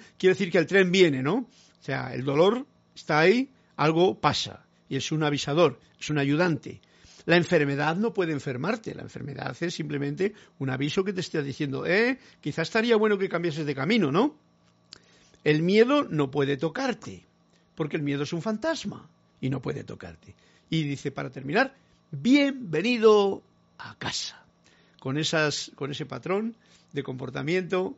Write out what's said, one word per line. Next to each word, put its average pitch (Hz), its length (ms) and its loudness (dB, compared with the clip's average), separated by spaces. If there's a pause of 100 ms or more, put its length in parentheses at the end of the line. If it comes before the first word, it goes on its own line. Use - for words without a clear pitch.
(180)
quiere 185 180 4
decir 190 160 -2
que 196 60 4
el 160 100 4
tren 185 240 4
viene, 165 300 6
¿no? 151 140 2
O - 480 -8
sea, 127 300 -6
el 127 100 -6
dolor 180 420 4 (300)
está 151 240 0
ahí, 220 300 4 (260)
algo 165 440 2
pasa, - 460 -2 (240)
y 135 80 -4
es - 140 -6
un 156 120 0
avisador, 147 560 2 (200)
es - 100 -10
un 151 80 -2
ayudante. 147 640 0 (440)
La 170 120 4
enfermedad 151 580 2
no 214 180 -2
puede 165 200 -2
enfermarte, 147 600 -6
la - 100 -14
enfermedad - 580 -10
es 175 120 -4
simplemente 147 600 -4 (260)
un 135 100 -4
aviso 139 340 -2
que 196 100 -4
te 180 80 -6
está 160 200 -4
diciendo, 139 440 -6
"Eh, 226 340 2 (220)
quizás 160 260 -4
estaría 226 300 2
bueno 214 200 2
que 185 120 -2
cambiases 165 360 -2
de 139 100 -2
camino", 151 360 2
¿no? 240 240 2 (1080)
El 151 180 2
miedo 233 420 4
no 147 280 -2
puede 139 260 0
tocarte, 160 680 -6 (500)
porque 160 200 -4
el 156 80 -4
miedo 143 200 -2
es 147 100 -6
un 165 80 -4
fantasma 220 680 -6 (300)
y 135 100 -4
no 135 120 -4
puede - 220 -6
tocarte. - 520 -16 (340)
Y 160 140 0
dice, 143 280 -6
para 139 180 -10
terminar, 151 460 -2 (360)
"Bienvenido 214 1300 4 (360)
a - 200 -18
casa". - 460 -10 (560)
Con 131 180 -4
esas, 156 580 0
con 135 160 -8
ese 139 140 -10
patrón 190 500 -4 (360)
de 139 120 -6
comportamiento 143 960 -4